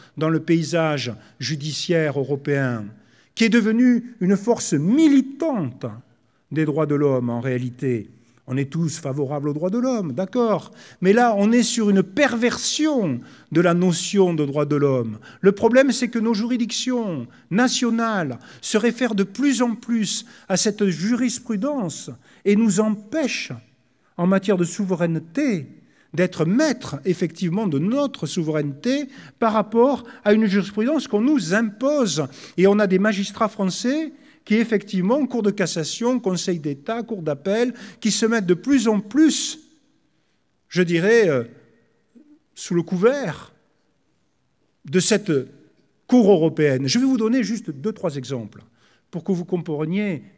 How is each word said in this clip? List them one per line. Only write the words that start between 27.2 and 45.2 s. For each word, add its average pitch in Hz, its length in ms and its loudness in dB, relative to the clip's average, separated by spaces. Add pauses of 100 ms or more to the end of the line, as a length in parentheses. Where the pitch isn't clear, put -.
de 143 140 0
notre 254 460 -2
souveraineté 156 840 -4 (320)
par 220 140 2
rapport 226 500 2 (200)
à 208 80 4
une 220 140 4
jurisprudence 208 600 0
qu'on 208 120 0
nous 233 320 2
impose. 214 760 0 (280)
Et 185 120 6
on 202 100 4
a 214 80 2
des 185 140 2
magistrats 202 480 0
français 254 640 -4 (340)
qui, 214 80 0
effectivement, 226 720 0
Cour 240 160 -2
de 202 80 2
cassation, 202 680 -2
Conseil 180 400 -4
d'État, 151 420 -6
Cour 220 180 -10
d'appel, 196 540 -2 (260)
qui 214 120 0
se - 120 -2
mettent 220 220 0
de 175 80 -8
plus 254 320 0
en 214 140 2
plus, - 580 0 (1120)
je 185 140 0
dirais, 185 460 4
euh, 131 140 2 (1120)
sous - 200 -6
le 170 100 2
couvert 196 680 -2 (1300)
de 160 160 0
cette 196 320 0 (760)